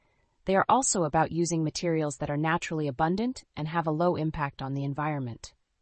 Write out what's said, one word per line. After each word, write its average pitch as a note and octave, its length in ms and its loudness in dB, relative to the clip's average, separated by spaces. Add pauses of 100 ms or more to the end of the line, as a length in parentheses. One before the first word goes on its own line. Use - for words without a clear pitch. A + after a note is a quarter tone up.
(440)
They F#3+ 100 2
are F#3+ 140 6
also A3+ 340 4
about D#3 300 2
using E3 320 0
materials D#3 540 0
that D3 120 -4
are C#3+ 60 -2
naturally D#3+ 500 0
abundant F3+ 580 0 (120)
and D3+ 100 -4
have E3 200 -2
a E3 40 2
low E3+ 240 2
impact D#3 480 -2
on C3+ 120 -4
the C#3 100 -2
environment. C#3+ 720 -4 (280)